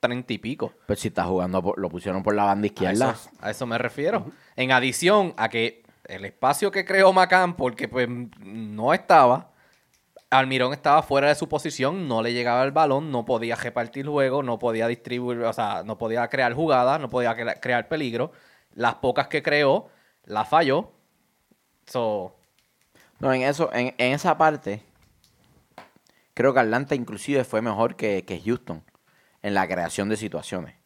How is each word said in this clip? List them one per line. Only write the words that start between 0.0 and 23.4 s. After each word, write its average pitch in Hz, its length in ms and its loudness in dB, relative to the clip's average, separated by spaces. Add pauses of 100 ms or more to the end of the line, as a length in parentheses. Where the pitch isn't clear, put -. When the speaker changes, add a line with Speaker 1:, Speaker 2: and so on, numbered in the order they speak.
Speaker 1:
treinta 123 260 -6
y 104 40 -6
pico. - 360 -8 (140)
Speaker 2:
Pues 104 120 -2
si 110 100 -6
está 90 160 -2
jugando 92 360 0
por, 92 180 -4
lo 92 100 -4
pusieron 90 340 -6
por 104 120 0
la 104 100 0
banda 101 200 0
Speaker 1:
A - 20 2
Speaker 2:
izquierda. 98 440 0
Speaker 1:
eso, - 180 -12 (100)
a - 120 -8
eso 127 140 -8
me 117 120 -4
refiero. 143 420 -4
Speaker 3:
Ujú. 117 120 -12 (240)
Speaker 1:
En 127 160 0
adición 127 680 4
a 110 120 -2
que 113 340 -4 (220)
el 95 200 -14
espacio 143 460 -2
que 190 140 -4
creó 190 280 6
McCann, 180 420 4
porque, 123 320 -4
pues, 123 200 -2 (320)
no 107 540 -4
estaba, 147 580 6 (800)
Almirón 131 440 2
estaba 147 280 4
fuera 139 280 2
de 147 60 4
su 156 140 -6
posición, 151 580 -4
no 113 140 0
le 117 120 -2
llegaba 120 300 0
el 139 80 -2
balón, 147 400 2
no 120 140 -2
podía 117 300 -2
repartir 120 520 -6
juego, 139 360 0
no 120 160 -4
podía 113 280 0
distribuir, 123 520 -6
o 117 140 -2
sea, 98 300 -4
no 107 140 -8
podía 117 320 -2
crear 123 240 0
jugadas, 139 460 2
no 135 100 -8
podía 117 260 0
cre-, 117 240 -6
crear 123 280 -2
peligro. 131 440 -4 (420)
Las 117 220 0
pocas 135 320 0
que 151 140 -4
creó, 147 460 2 (380)
las 107 240 -4
falló. 156 420 2 (920)
So 107 500 -4 (840)
Speaker 2:
No, 135 140 0
en 131 100 0